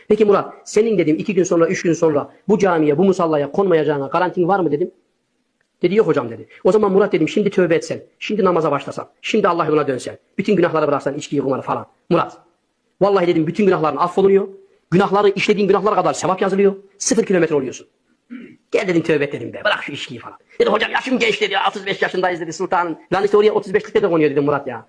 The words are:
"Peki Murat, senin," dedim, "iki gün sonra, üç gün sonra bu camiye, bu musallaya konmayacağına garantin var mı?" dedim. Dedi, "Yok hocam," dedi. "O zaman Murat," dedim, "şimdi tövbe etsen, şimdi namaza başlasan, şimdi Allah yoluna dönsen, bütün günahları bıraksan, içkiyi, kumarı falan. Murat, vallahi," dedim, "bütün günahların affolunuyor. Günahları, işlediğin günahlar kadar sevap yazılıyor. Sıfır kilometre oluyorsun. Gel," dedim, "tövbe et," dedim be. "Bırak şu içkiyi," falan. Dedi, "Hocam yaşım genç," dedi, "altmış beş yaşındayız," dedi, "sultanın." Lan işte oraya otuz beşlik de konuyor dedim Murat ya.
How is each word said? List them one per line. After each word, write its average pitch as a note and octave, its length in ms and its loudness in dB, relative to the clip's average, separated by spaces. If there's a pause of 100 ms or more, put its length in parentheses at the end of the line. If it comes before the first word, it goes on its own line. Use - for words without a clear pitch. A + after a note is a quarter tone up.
"Peki G#3+ 160 4
Murat, G3+ 300 2 (100)
senin," G#3+ 340 2
dedim, D#3 200 2
"iki F#3+ 160 -4
gün F3+ 100 2
sonra, E3 220 2
üç - 160 -4
gün F3 100 0
sonra D3+ 380 0 (180)
bu G3+ 100 4
camiye, D#3 400 2
bu F#3 60 4
musallaya D#3+ 480 0
konmayacağına D#3 540 0
garantin E3+ 420 -2
var F#3+ 120 2
mı?" D#3 120 0
dedim. D#3+ 180 -4 (920)
Dedi, F3 120 0
"Yok G#3+ 120 4
hocam," B2 240 0
dedi. G#2+ 180 -16 (160)
"O F#3 80 4
zaman G#3 200 2
Murat," G3+ 200 2
dedim, D#3+ 160 0
"şimdi G3+ 220 0
tövbe F3 240 0
etsen, C3+ 280 -4 (160)
şimdi F#3+ 260 -4
namaza E3 260 2
başlasan, - 380 -6 (140)
şimdi G3+ 260 0
Allah E3+ 180 0
yoluna D3+ 220 0
dönsen, B2 300 -8 (200)
bütün G3 180 0
günahları D#3 300 0
bıraksan, C#3+ 280 -2
içkiyi, C#3+ 280 -6
kumarı B2+ 200 -4
falan. C3 240 -8 (240)
Murat, - 280 -2 (640)
vallahi," F#3+ 260 2
dedim, E3+ 200 0
"bütün G3 200 0
günahların D#3 300 0
affolunuyor. G3 520 2 (420)
Günahları, G3 380 2
işlediğin G3 400 0
günahlar G3 260 2
kadar E3 180 2
sevap F3 300 -2
yazılıyor. G3 320 2 (240)
Sıfır A3 260 0
kilometre E3 300 0
oluyorsun. C3 320 -4 (840)
Gel," - 180 0
dedim, E3+ 140 2
"tövbe D3+ 220 0
et," C3+ 80 -6
dedim A#2 200 -10
be. G2+ 120 -12
"Bırak G#3 180 -2
şu D3+ 100 -12
içkiyi," B2+ 280 -12
falan. - 180 -20 (220)
Dedi, A#3 100 4
"Hocam A3+ 200 0
yaşım B3+ 280 -2
genç," A3 220 0
dedi, G3 180 -2
"altmış G3 280 -2
beş G3 160 -4
yaşındayız," F3+ 380 -2
dedi, E3 120 -8
"sultanın." F3 460 -2 (140)
Lan F#3+ 120 0
işte G3+ 120 2
oraya G#3 160 6
otuz F#3+ 220 -4
beşlik - 200 -4
de G3+ 160 2
konuyor D#3 200 2
dedim C#3+ 140 0
Murat C#3+ 220 -2
ya. A#2+ 220 -12